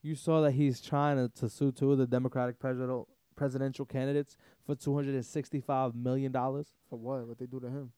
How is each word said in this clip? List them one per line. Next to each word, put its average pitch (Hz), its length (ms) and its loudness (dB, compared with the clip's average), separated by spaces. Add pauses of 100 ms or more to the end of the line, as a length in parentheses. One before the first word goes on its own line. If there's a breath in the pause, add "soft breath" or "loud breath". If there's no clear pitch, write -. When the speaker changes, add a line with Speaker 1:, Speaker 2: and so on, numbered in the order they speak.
Speaker 1:
You 151 140 -4
saw 160 260 2
that 147 120 6
he's 135 260 4
trying 143 380 2
to, 127 100 2 (140)
to 113 80 0
sue 139 240 2
two 139 180 2
of 139 60 6
the 131 100 4
Democratic 123 500 0
presidential, 127 500 -4 (280)
presidential 135 500 -2
candidates 139 520 -2 (280 soft breath)
for 151 100 -2
two 139 200 0
hundred 139 200 0
and 123 100 -2
sixty-five 135 680 -2
million 127 380 0
dollars. 135 420 -2 (160)
Speaker 2:
For 123 80 -10
what? 120 300 -6
What 117 100 -12
they 127 100 -8
do 127 120 -8
to 123 100 -8
him? 131 280 -8